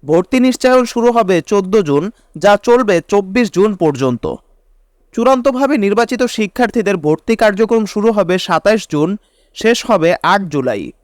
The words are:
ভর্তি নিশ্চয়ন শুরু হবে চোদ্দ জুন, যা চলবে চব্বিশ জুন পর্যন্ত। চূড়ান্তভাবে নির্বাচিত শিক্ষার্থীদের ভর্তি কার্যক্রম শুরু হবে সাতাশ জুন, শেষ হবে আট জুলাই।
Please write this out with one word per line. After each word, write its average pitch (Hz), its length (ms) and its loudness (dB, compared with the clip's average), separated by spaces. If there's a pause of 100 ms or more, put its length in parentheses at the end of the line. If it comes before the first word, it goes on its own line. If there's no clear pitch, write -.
ভর্তি 180 340 0
নিশ্চয়ন 254 460 2
শুরু 240 260 0
হবে 190 300 2
চোদ্দ 202 400 0
জুন, 151 300 0 (260)
যা 202 260 2
চলবে 226 440 2
চব্বিশ 202 440 0
জুন 202 240 0
পর্যন্ত। 127 600 -2 (800)
চূড়ান্তভাবে 262 640 0
নির্বাচিত 220 460 0
শিক্ষার্থীদের 214 760 -2
ভর্তি 156 380 -2
কার্যক্রম 214 500 0
শুরু 208 260 0
হবে 185 280 0
সাতাশ 196 520 0
জুন, 160 260 -2 (380)
শেষ 233 300 -2
হবে 170 380 2
আট 190 180 2
জুলাই। 127 500 -4 (120)